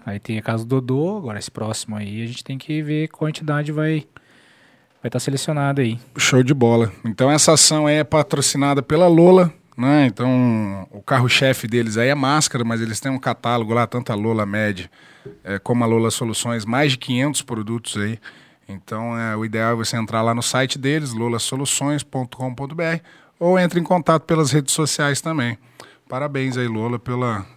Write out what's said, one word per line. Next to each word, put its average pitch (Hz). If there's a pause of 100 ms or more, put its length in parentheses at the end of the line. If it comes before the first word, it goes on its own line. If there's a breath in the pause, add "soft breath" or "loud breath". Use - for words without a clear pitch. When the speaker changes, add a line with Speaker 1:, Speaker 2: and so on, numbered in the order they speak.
Speaker 1:
aí 101
tem 110
a 110
casa 113
do 131
Dodô, 143
agora 110
esse -
próximo 110
aí 104
a 117
gente 120
tem 135
que 151
ver 151
qual 156
entidade 151
vai, 156 (960 soft breath)
vai 123
tá 123
selecionada 139
aí. 117 (180)
Speaker 2:
Show 131
de 131
bola. 117 (140)
Então 127
essa 151
ação 151
aí 151
é 151
patrocinada 143
pela 165
Lola, 175 (240)
né? 139
Então 113
o 101
carro-chefe 127
deles 113
aí 117
é 143
máscara, 139
mas 113
eles 113
têm 139
um 131
catálogo 117
lá, 117
tanto 123
a 110
Lola 107
Med, 101 (520 loud breath)
é, 98
como 120
a 113
Lola 113
Soluções, 113
mais 135
de 127
quinhentos 131
produtos 113
aí. 107 (480 loud breath)
Então 110
é, 113
o 107
ideal 113
é -
você 113
entrar 113
lá 117
no 117
site 131
deles, 139
lolasoluções 135
ponto -
com 127
ponto 135
B 165
R, 165 (360 soft breath)
ou 180
entre 175
em 175
contato 165
pelas 156
redes 143
sociais 143
também. 123 (500 loud breath)
Parabéns 131
aí, 123
Lola, 117
pela, 120 (100)